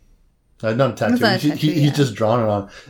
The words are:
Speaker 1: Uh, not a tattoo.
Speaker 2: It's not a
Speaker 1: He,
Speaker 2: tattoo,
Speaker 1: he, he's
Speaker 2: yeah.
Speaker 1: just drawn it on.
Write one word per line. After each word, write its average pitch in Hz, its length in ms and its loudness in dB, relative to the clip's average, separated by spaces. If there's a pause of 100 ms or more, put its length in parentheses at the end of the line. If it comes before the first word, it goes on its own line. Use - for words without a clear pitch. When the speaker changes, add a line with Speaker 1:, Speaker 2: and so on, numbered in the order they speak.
(600)
Speaker 1:
Uh, 113 120 -2
not 127 160 2
a 113 40 -6
tattoo. 113 200 -2
Speaker 2:
It's 247 80 0
not 104 140 2
a - 20 -2
Speaker 1:
He, 147 120 -2
Speaker 2:
tattoo, 151 180 -2
Speaker 1:
he, 151 60 0
he's 147 100 0
Speaker 2:
yeah. 143 80 4
Speaker 1:
just 139 220 0
drawn 110 260 0
it 110 80 0
on. 101 220 -4 (200)